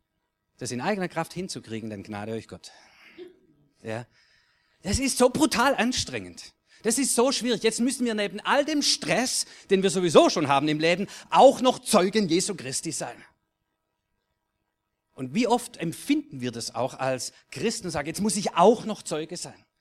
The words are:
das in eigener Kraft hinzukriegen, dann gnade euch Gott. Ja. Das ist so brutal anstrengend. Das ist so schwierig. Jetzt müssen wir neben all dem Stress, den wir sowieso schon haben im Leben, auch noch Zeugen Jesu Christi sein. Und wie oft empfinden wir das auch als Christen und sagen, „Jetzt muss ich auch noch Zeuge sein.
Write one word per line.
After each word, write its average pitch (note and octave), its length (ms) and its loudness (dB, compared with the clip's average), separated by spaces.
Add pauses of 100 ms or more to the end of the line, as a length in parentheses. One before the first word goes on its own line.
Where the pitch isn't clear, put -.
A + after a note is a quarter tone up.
(580)
das B2 140 -10
in B2 100 -6
eigener F#3 260 -2
Kraft - 240 -6
hinzukriegen, A2+ 600 -10
dann G2 100 -10
gnade G#2+ 300 -10
euch A2+ 160 -8
Gott. - 240 -18 (1120)
Ja. A2+ 240 -10 (760)
Das G#3 160 -2
ist C4 220 -2
so B3+ 100 6
brutal B3+ 460 2
anstrengend. C3 800 -4 (260)
Das A3 160 0
ist C4+ 160 0
so B3+ 180 4
schwierig. A3 300 -2
Jetzt A3 200 0
müssen B3 220 -2
wir A3+ 120 -2
neben G#3 240 -4
all C4 260 2
dem D4+ 160 0
Stress, - 640 0 (240)
den F#3+ 140 4
wir F#3+ 80 4
sowieso F#3 400 6
schon E3 160 0
haben C#3 200 2
im D3+ 120 0
Leben, F3 260 2 (240)
auch A3+ 320 8
noch B3 160 2
Zeugen G3+ 500 2
Jesu D#3+ 280 0
Christi C3 360 -8
sein. B2+ 320 -10 (1900)
Und C3 220 -8
wie A3+ 120 2
oft A#3+ 300 -2
empfinden E3+ 640 -4
wir B2 100 -4
das A2+ 220 -10
auch C3 220 -4
als C3 360 -4 (200)
Christen F#3+ 360 -6
und E3 40 -8
sagen, C#3+ 160 -6
„Jetzt E3 140 -6
muss G#3 160 0
ich - 180 -4
auch F#3+ 300 6
noch G#3+ 180 -8
Zeuge E3 340 -6
sein. - 280 -14 (160)